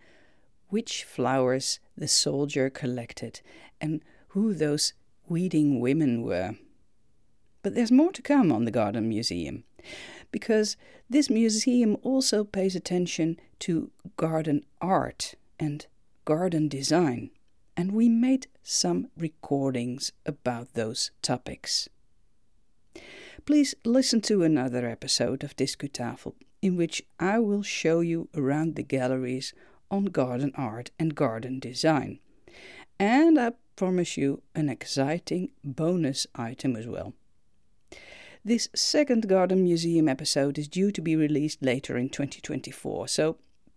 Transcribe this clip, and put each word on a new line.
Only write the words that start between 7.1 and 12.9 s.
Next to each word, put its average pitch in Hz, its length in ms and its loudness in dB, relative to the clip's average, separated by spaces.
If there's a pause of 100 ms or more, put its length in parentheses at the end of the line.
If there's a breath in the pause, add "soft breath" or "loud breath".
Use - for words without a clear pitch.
But 202 120 -4
there's 233 180 2
more 302 200 8
to - 100 -14
come 262 280 4
on 117 140 2
the 117 60 0
Garden 110 380 0
Museum, 95 560 -4 (680 loud breath)
because 214 460 0 (320 soft breath)
this 285 180 4
museum 220 760 4
also 262 400 2
pays 190 320 -2
attention 170 640 -2 (220 soft breath)